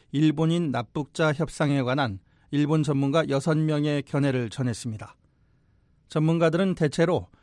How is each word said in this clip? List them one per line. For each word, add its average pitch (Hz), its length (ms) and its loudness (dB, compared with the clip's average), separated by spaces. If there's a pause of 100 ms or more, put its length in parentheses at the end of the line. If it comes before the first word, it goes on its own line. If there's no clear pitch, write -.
(140)
일본인 156 580 2
납북자 147 600 -2
협상에 143 480 0
관한 123 380 -2 (300)
일본 147 320 2
전문가 143 460 0
여섯 139 300 0
명의 151 460 0
견해를 131 460 -2
전했습니다. 117 680 -6 (920)
전문가들은 165 680 2
대체로 165 520 0 (160)